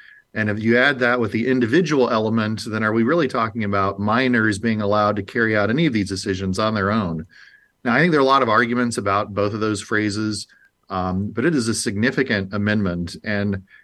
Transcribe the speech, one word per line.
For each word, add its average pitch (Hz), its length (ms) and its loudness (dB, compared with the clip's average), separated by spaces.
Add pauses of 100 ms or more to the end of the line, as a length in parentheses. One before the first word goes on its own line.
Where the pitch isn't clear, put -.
(340)
And 107 160 -2
if 107 120 -4
you 117 160 4
add 135 220 2
that 123 200 2
with 110 120 -2
the 113 160 -2
individual 131 600 2
element, 110 580 0
then 110 160 -4
are 107 100 0
we 113 100 2
really 147 240 2
talking 113 360 -2
about 98 360 -2
minors 110 600 2
being 110 220 -2
allowed 104 340 2
to 101 80 -4
carry 110 320 0
out 104 140 2
any 147 160 2
of 139 80 0
these 98 160 -2
decisions 95 500 -4
on 110 140 0
their 101 180 0
own? 85 340 -2 (580)
Now, 120 100 0
I 131 60 4
think 170 120 4
there 151 80 4
are 135 40 4
a - 20 4
lot 135 160 4
of 117 80 2
arguments 117 480 2
about 101 360 -2
both 104 200 0
of 110 60 -4
those 107 200 0
phrases, 107 680 -2 (420)
um, 92 400 -2
but 113 160 -2
it 170 80 2
is 120 140 0
a 113 60 0
significant 107 800 -2
amendment. 101 720 -2
And 101 400 -4 (200)